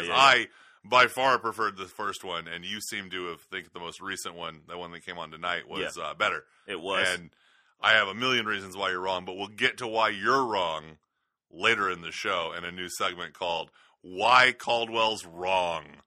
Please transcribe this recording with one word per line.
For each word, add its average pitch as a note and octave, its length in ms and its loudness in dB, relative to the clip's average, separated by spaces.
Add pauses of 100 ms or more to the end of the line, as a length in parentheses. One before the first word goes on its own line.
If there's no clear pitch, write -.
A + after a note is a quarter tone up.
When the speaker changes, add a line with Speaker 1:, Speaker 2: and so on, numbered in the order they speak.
Speaker 1:
Because E2+ 80 -4
Speaker 2:
yeah, F#2+ 60 0
yeah. C3 60 6
Speaker 1:
I, B2 260 8 (400)
by B2 200 8
far, B2+ 320 4
preferred G#2+ 380 -2
the F#2+ 80 -6
first G2+ 380 -8
one, E2+ 240 -6
and F2 160 -10
you G#2 160 -8
seem G2+ 300 -8
to F2+ 200 -6
have E2 120 -10
think F2+ 320 -12
the F2+ 60 -14
most E2+ 220 -10
recent F#2+ 340 -8
one, E2 320 -10
the F2 100 -10
one F2 140 -10
that E2+ 120 -16
came F2+ 140 -10
on D#2+ 140 -10
tonight, E2+ 360 -4
was, D#2+ 300 -6
Speaker 2:
Yeah. E2 60 -8
Speaker 1:
uh, D2+ 100 -6
better. E2+ 300 -2 (240)
Speaker 2:
It F#2+ 120 -8
was. F#2 300 0
Speaker 1:
And F2 220 -4 (500)
I G#2 120 4
have G#2+ 140 4
a F#2+ 60 -6
million A#2+ 320 2
reasons G2 320 -4
why F#2+ 140 0
you're F2+ 100 -2
wrong, F#2 240 -2
but F#2 100 -8
we'll G2 120 -6
get G#2+ 320 -2
to B2 80 -6
why A2 220 2
you're A#2 360 2
wrong D#2+ 540 -4 (500)
later G2+ 400 2
in F2 120 -4
the E2 100 -8
show E2+ 440 -2
in F2 80 -8
a F2 80 -8
new F2+ 160 -10
segment F2 460 -6
called E2 380 -4 (320)
Why A2+ 480 6
Caldwell's A2+ 760 0
Wrong. F2 600 0 (220)